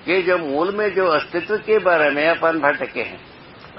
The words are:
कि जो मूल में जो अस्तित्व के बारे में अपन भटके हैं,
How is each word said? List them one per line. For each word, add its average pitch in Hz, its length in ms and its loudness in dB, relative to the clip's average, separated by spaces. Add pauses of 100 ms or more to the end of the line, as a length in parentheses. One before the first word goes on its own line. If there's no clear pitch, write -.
कि 180 160 0
जो 180 160 0
मूल 160 380 -2
में 208 200 -2
जो 190 120 2
अस्तित्व 170 500 -2
के 214 220 2
बारे 165 300 4
में 147 200 0
अपन 165 300 0
भटके 139 420 0
हैं, 92 180 -10 (600)